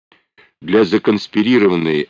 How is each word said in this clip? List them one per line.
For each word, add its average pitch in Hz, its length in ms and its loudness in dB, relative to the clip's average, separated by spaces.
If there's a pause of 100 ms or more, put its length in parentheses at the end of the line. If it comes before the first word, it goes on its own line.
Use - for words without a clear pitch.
(600)
Для 101 240 2
законспирированной 101 1200 0